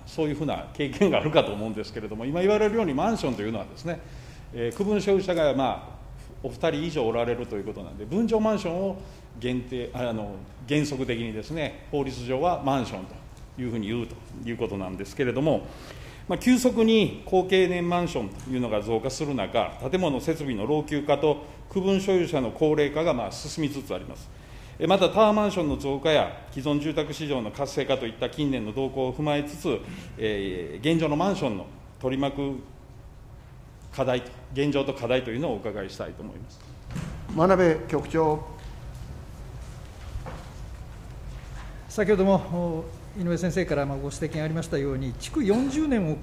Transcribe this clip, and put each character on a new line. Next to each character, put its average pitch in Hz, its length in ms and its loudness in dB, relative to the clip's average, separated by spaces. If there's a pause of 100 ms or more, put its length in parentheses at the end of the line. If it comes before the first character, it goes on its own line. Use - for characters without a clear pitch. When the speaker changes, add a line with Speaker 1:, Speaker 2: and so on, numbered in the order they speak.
Speaker 1:
そ - 200 -2
う 151 40 0
い 151 40 0
う - 20 0
ふ 151 80 -4
う 156 40 0
な 87 280 -2
経 143 160 -2
験 175 200 4
が 127 80 6
あ - 20 4
る 151 100 0
か 147 140 8
と 113 80 -4
思 104 140 -4
う 113 40 -2
ん 104 40 -4
で 104 100 -4
す - 80 -14
け 117 80 -6
れ 107 80 -8
ど 107 80 -8
も、 113 100 -6
今 151 140 -2
言 190 100 4
わ 214 80 4
れ 214 100 4
る 208 60 0
よ 226 80 2
う 196 40 2
に 151 60 0
マ 160 200 2
ン 214 40 0
シ - 80 -6
ョ 143 60 2
ン 117 60 -2
と 101 60 -4
い 104 60 -2
う 113 40 -2
の 110 80 -4
は 92 60 -6
で - 100 -16
す - 80 -16
ね、 165 160 -6 (520)
え 117 220 -2
ー、 - 20 -12
区 208 60 -2
分 208 180 2
所 202 120 2
有 190 100 4
者 185 120 0
が、 151 200 4
ま 123 400 0
あ、 - 40 -14 (440)
お 135 60 -4
二 117 60 -8
人 143 300 0
以 170 60 -2
上 147 160 2
お 113 60 2
ら 117 120 4
れ 120 100 2
る 120 120 -6
と 107 100 -6
い 101 40 -2
う 92 40 -6
こ 107 80 -6
と 90 100 -10
な 85 80 -10
ん 78 80 -12
で、 104 60 -8
分 180 220 0
譲 214 140 4
マ 220 140 4
ン 196 40 0
シ - 80 -2
ョ 170 40 0
ン 190 200 0
を 190 100 -6 (380)
限 123 240 0
定、 123 320 -6
あ 123 180 -2
の、 104 220 -4 (340)
原 147 160 4
則 131 220 -2
的 120 140 0
に 117 120 -2
で 107 100 -6
す 123 100 -8
ね、 151 400 -4
法 143 100 2
律 123 220 -4
上 127 160 0
は 165 240 2
マ 135 160 4
ン 110 60 0
シ 95 60 -8
ョ 98 60 -6
ン 95 60 -8
と - 580 -14
い 123 60 -2
う - 20 -2
ふ 110 40 -4
う 120 40 -2
に 104 80 -2
言 117 160 -2
う 113 40 -4
と - 100 -12 (320)
い 117 40 -2
う 113 40 -4
こ 117 100 -2
と 101 100 -4
な 95 120 -4
ん 92 80 -6
で 95 80 -6
す - 100 -14
け 143 100 0
れ 123 80 2
ど 127 100 0
も、 139 200 2 (680)
ま 185 80 0
あ、 - 20 -2
急 254 200 6
速 233 260 4
に 220 400 6
高 185 200 4
経 185 240 6
年 175 200 0
マ 175 140 2
ン 170 60 0
シ 151 100 -2
ョ 120 40 -2
ン 101 60 -4
と - 220 -10
い 127 80 0
う - 20 2
の 120 80 0
が 107 140 2
増 113 180 2
加 131 80 -2
す 131 160 -4
る 143 100 -2
中、 101 380 2 (180)
建 185 80 2
物 151 220 2
設 156 200 0
備 139 140 -2
の 101 120 -2
老 151 140 4
朽 147 260 -2
化 143 100 6
と 151 280 2 (260)
区 196 100 0
分 190 200 4
所 196 120 2
有 180 140 4
者 143 140 2
の 117 100 0
高 156 180 4
齢 147 220 4
化 151 120 0
が、 165 120 4
ま 113 140 -2
あ、 95 40 -8
進 - 300 -6
み 143 80 2
つ 131 120 -6
つ 92 120 -4
あ 87 40 -4
り 87 60 -8
ま - 120 -12
す。 - 120 -14 (500)
え、 160 80 0
ま 190 120 6
た、 185 100 6
タ 190 120 4
ワ 214 100 10
ー - 20 4
マ 208 140 4
ン 202 40 2
シ 196 80 -2
ョ 175 40 2
ン 156 60 2
の 135 80 0
増 139 220 -2
加 151 120 2
や 117 200 6 (220)
既 135 140 -6
存 147 140 2
住 156 140 -2
宅 151 180 -2
市 156 160 -6
場 135 120 2
の 107 100 -4
活 139 220 -4
性 139 140 0
化 135 100 4
と 123 100 -2
い 113 40 -4
っ - 40 -10
た 123 140 -2
近 147 220 0
年 123 140 0
の 107 80 -4
動 131 180 0
向 135 180 0
を 123 60 -2
踏 151 80 -4
ま 147 140 2
え 147 80 0
つ 147 120 -10
つ、 - 240 0 (380)
え 95 640 -2
ー、 151 100 4
現 165 80 4
状 160 80 2
の 147 80 2
マ 180 140 2
ン 190 60 0
シ 190 80 -2
ョ 139 40 2
ン 107 100 -2
の 82 80 -8 (340)
取 131 160 0
り 135 60 0
巻 139 140 0
く 139 200 -2 (1400)
課 135 100 2
題 123 160 2
と、 - 100 -12 (220)
現 143 180 2
状 139 140 4
と 139 80 -2
課 120 160 -2
題 127 160 4
と 120 60 -6
い 113 60 -2
う 131 40 -2
の 160 80 0
を 123 60 0
お - 20 -4
伺 101 260 -4
い 95 60 -6
し - 80 -12
た 92 100 -6
い 80 60 -10
と - 100 -12
思 104 120 -10
い - 40 -12
ま - 120 -14
す。 - 100 -18 (760)
Speaker 2:
真 160 120 6
鍋 180 320 8 (100)
局 147 200 0
長。 156 360 2 (3500)
Speaker 3:
先 202 220 2
ほ 214 60 8
ど 190 80 6
も、 196 100 8
お、 170 500 0 (360)
井 175 60 0
上 170 100 2
先 175 140 2
生 170 160 2
か 156 80 2
ら、 139 100 2
ま 139 120 -2
あ、 - 20 -4
ご 135 60 -6
指 143 140 -6
摘 156 200 -2
が 151 60 0
あ - 20 0
り 156 80 -2
ま 165 80 0
し - 60 -6
た 165 100 0
よ 139 140 0
う 131 60 -2
に、 135 160 -2
築 - 300 -2
四 233 260 4
十 302 180 2
年 214 220 4
を 147 120 0